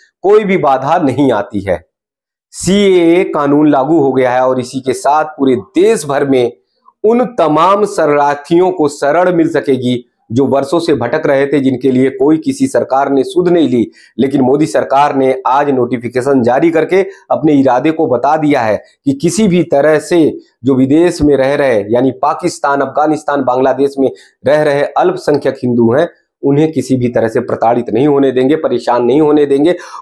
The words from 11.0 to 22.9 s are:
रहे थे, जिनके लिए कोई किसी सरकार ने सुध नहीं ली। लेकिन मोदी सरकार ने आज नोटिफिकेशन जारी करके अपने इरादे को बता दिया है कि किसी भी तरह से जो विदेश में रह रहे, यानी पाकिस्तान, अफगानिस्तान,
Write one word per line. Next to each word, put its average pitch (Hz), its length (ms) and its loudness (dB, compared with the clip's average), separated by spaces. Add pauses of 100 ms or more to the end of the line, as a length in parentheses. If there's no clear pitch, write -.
रहे 139 220 2
थे, 143 120 0
जिनके 131 320 0
लिए 131 180 2
कोई 143 280 2
किसी 135 300 -2
सरकार 131 440 0
ने 135 120 2
सुध 175 240 -2
नहीं 170 220 2
ली। 120 220 0 (260)
लेकिन 135 240 0
मोदी 139 240 2
सरकार 139 500 0
ने 131 180 0 (140)
आज 143 220 0
नोटिफिकेशन 123 760 -2
जारी 135 280 2
करके 160 300 0 (300)
अपने 139 220 0
इरादे 135 380 2
को 160 160 -2
बता 139 300 0
दिया 147 240 0
है 107 200 -2 (240)
कि 139 80 0
किसी 175 340 -2
भी 175 180 2
तरह 147 360 2
से 170 200 0 (420)
जो 131 120 2
विदेश 147 460 2
में 147 160 2
रह 135 180 0
रहे, 131 340 0
यानी 123 220 0 (100)
पाकिस्तान, 147 600 -2
अफगानिस्तान, 143 640 -2